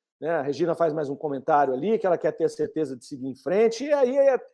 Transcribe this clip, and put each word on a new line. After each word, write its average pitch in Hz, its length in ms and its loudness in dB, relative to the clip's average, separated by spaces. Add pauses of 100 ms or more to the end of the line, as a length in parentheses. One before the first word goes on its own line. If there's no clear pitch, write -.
(220)
Né? 147 80 -4
A 160 140 -2
Regina 151 320 -2
faz 160 180 0
mais 151 160 -4
um 143 60 -6
comentário 143 580 0
ali, 190 240 0
que 208 80 -4
ela 170 120 2
quer 156 140 -2
ter 160 140 -2
a 151 40 0
certeza 151 460 -4
de 120 80 -18
seguir 131 240 -12
em 127 80 -8
frente, 226 480 0
e 294 80 -4
aí 277 240 2
é, 277 240 4 (140)